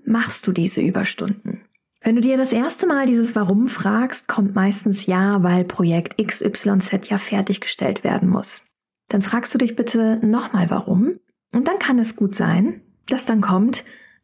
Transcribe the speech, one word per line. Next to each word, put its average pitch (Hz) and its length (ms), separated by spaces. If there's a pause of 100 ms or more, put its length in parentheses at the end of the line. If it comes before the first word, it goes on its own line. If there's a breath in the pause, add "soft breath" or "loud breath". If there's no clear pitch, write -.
machst - 420
du 190 60
diese 180 300
Überstunden? 190 800 (400)
Wenn 226 120
du 233 80
dir 262 160
das 262 160
erste 302 320
Mal 277 180
dieses 233 320
Warum 208 320
fragst, 214 580
kommt 196 280
meistens 196 500
ja, 190 380
weil 180 220
Projekt 170 540
X - 220
Y 202 400
Z 190 300
ja 208 80
fertiggestellt - 880
werden - 240
muss. - 340 (460)
Dann 202 120
fragst 226 320
du 262 60
dich 233 180
bitte 226 480
nochmal 208 460
warum. 240 480 (340)
Und 247 160
dann 381 100
kann 262 200
es 226 180
gut 202 180
sein, 175 460 (260)
dass - 200
dann 220 160
kommt, 196 420 (400 loud breath)